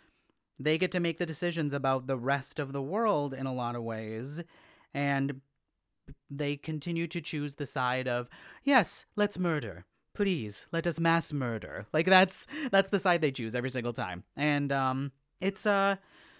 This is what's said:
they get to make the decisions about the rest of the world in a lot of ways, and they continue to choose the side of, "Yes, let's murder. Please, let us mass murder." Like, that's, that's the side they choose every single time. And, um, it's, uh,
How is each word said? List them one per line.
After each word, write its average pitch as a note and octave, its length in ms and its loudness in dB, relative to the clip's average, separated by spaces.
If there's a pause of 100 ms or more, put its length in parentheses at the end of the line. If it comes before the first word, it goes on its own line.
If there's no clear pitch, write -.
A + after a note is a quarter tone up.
(580)
they D#3 200 0
get F3+ 140 0
to F#3 80 0
make E3+ 180 0
the F3 80 -2
decisions D#3+ 480 -2
about C3+ 320 0
the C3+ 100 0
rest C3 440 -2
of C3+ 120 -4
the C#3 100 -2
world D#3 520 0
in C3 120 -4
a C3 60 -2
lot A#2+ 220 -2
of A#2+ 80 -6
ways, A2+ 580 -6 (540)
and C#3 460 0 (920)
they C#3+ 260 -2
continue E3 520 -2
to E3+ 120 -6
choose D3 360 -4
the C#3+ 100 -4
side B2+ 400 0
of, B2 220 -2 (340)
"Yes, C4+ 420 4 (120)
let's G#3 200 2
murder. C3+ 480 -2 (300)
Please, D#3 560 -2
let E3 160 0
us E3 140 0
mass E3 320 4
murder." G#2+ 600 -4
Like, D#3+ 140 2
that's, F#3 400 6 (240)
that's G3 200 4
the G3+ 100 2
side F3 220 2
they C#3+ 100 4
choose A2+ 240 -4
every B2 140 -2
single A#2+ 240 -2
time. F#2 280 -4 (140)
And, C#3+ 340 2
um, C3+ 400 0 (300)
it's, F#3+ 260 -2
uh, G3 300 4 (440)